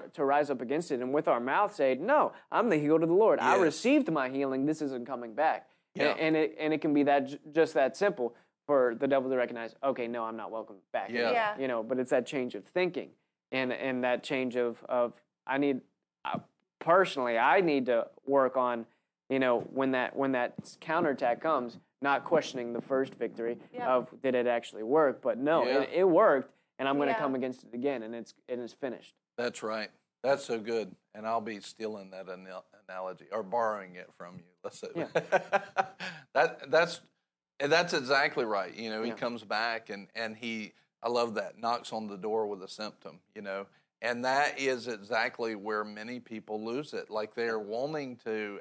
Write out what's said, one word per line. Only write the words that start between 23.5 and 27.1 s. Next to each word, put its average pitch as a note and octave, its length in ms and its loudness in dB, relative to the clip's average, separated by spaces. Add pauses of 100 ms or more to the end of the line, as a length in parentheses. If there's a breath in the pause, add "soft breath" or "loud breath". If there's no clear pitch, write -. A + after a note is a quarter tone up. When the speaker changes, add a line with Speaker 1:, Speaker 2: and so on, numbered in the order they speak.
Speaker 3:
Yeah. - 220 -6
Speaker 1:
of A#2+ 140 0 (120)
did C3 140 2
it A#2+ 120 2
actually A2+ 360 -2
work, C3+ 380 4
but A2+ 160 0
no, D3 260 2
Speaker 2:
Yeah. C3+ 200 2
Speaker 1:
it, - 100 -4
it F3 100 4
worked, E3+ 480 6 (260)
and C3 120 -2
I'm C#3+ 100 2
gonna C#3 120 2